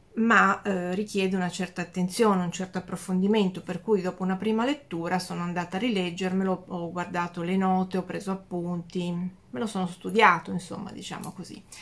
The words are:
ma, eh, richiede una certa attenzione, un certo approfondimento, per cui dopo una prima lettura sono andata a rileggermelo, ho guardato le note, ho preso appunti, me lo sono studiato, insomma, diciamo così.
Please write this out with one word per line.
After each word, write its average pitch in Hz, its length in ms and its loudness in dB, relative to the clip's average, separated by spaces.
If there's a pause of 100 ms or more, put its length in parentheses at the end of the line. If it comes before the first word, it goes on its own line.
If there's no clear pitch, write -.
(160)
ma, 202 460 6
eh, 180 320 0
richiede 196 420 0
una 180 140 2
certa 180 320 -4
attenzione, 180 600 2
un 170 80 -2
certo 185 260 -6
approfondimento, 185 840 2
per 175 200 -8
cui 214 200 2
dopo 180 200 -4
una 185 140 0
prima 220 300 0
lettura 180 520 -2
sono 175 240 -4
andata 175 360 -4
a - 20 -2
rileggermelo, 185 880 0
ho 170 240 -6
guardato 175 500 -4
le 180 160 0
note, 185 400 2
ho 180 60 0
preso 180 280 -6
appunti, 175 800 -4
me 180 480 -6
lo 240 60 -2
sono 190 220 -2
studiato, 185 640 4
insomma, - 400 -8
diciamo - 400 -10
così. - 300 -14 (200)